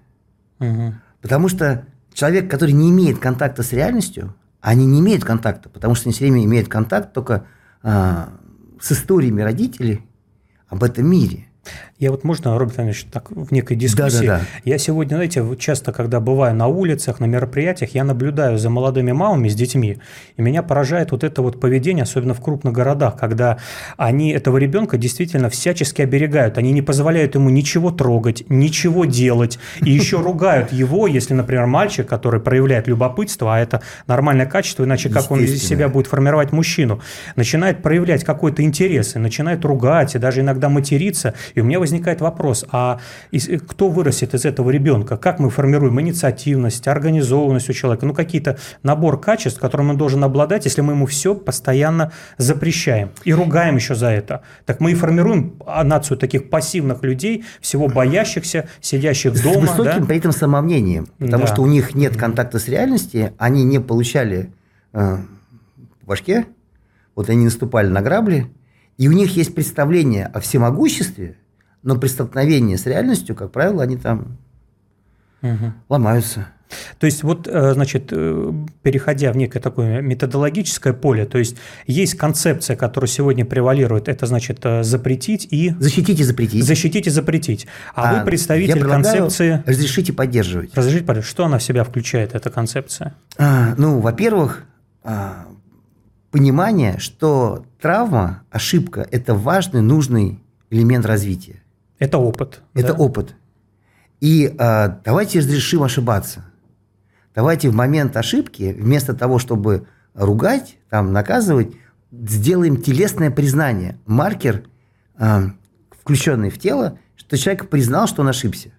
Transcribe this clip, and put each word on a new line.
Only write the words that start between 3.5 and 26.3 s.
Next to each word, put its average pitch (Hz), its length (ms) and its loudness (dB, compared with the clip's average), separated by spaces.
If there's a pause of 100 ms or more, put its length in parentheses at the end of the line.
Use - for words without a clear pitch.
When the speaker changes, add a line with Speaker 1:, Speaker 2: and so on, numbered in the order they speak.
Speaker 2:
с - 100 -4
реальностью, 147 640 -2 (260)
они 123 260 4
не 139 140 6
имеют 185 240 4
контакта, 110 440 -4
потому 113 260 -2
что 117 140 -2
они 117 60 0
все 135 100 -2
время 127 200 4
имеют 110 240 2
контакт 185 440 -2
только, 117 340 -4 (360)
а, 92 480 0 (500)
с - 120 -4
историями 131 500 2
родителей 113 600 -2 (680)
об 95 160 -2
этом 123 240 0
мире. - 380 2 (520)
Speaker 1:
Я 135 120 0
вот, 135 140 -4
можно, 127 340 0
Роберт 123 180 -2
Иванович, 110 340 -4
так - 200 -12
в 151 220 -8
некой 123 240 0
дискуссии? 120 500 2
Speaker 2:
Да, 98 120 2
да, - 20 -
да. 87 60 -4 (180)
Speaker 1:
Я 135 120 0
сегодня, 151 400 -2
знаете, 170 240 -2
вот 120 180 -4
часто, 139 340 -4
когда 117 280 -2
бываю 123 340 2
на 113 120 2
улицах, 156 540 -2
на 123 40 0
мероприятиях, 127 680 -2
я 131 100 0
наблюдаю 135 540 0
за 113 100 0
молодыми 127 440 0
мамами 151 360 2
с 104 60 0
детьми, 117 440 -2 (380)
и 117 60 -2
меня 139 200 2
поражает 156 480 0
вот 131 140 -2
это 151 160 -2
вот 123 180 -2
поведение, 131 440 0
особенно 123 320 -2
в 117 80 -10
крупных 135 320 -2
городах, 131 420 0
когда 117 420 0 (380)
они 139 340 2
этого 135 280 2
ребенка 143 400 0
действительно 127 500 -2
всячески 160 540 -2
оберегают, 139 560 2